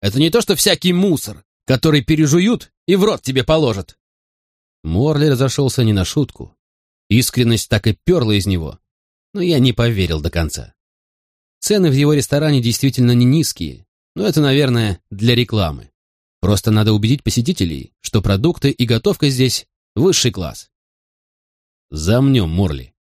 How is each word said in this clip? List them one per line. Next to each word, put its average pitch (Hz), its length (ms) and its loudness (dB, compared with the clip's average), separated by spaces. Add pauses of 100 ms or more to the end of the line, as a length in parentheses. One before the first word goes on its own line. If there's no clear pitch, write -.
Это 101 180 -2
не 160 100 4
то, 226 120 0
что 202 140 0
всякий 180 380 0
мусор, 175 520 -2 (200)
который 143 380 2
пережуют 160 680 0 (160)
и 180 80 2
в 185 80 2
рот 214 180 0
тебе 131 220 -2
положат. 127 540 0 (880)
Морли 143 440 0
разошёлся 131 560 0
не 110 100 2
на 98 100 0
шутку. - 520 -6 (540)
Искренность 117 600 0
так 107 180 0
и 110 180 -2
пёрла 135 280 2
из 98 120 0
него, 87 340 -4 (540)
но 202 80 -6
я 175 180 0
не 127 120 4
поверил 98 480 -2
до 78 100 -4
конца. 78 440 -6 (840)
Цены 196 300 2
в 135 40 2
его 147 200 2
ресторане 143 480 0
действительно 123 520 0
не 120 100 4
низкие, 123 600 -2 (300)
но 202 120 -4
это, 156 140 0
наверное, 127 680 0
для 113 260 0
рекламы. 98 580 -4 (500)
Просто 101 280 0
надо 107 200 2
убедить 107 320 0
посетителей, 104 760 -4
что - 200 -2
продукты 117 480 0
и 127 160 -2
готовка 123 440 0
здесь 127 360 -2 (300)
высший 139 360 2
класс. 87 380 -12 (1200)
Замнём, 107 600 0
Морли. 80 540 -4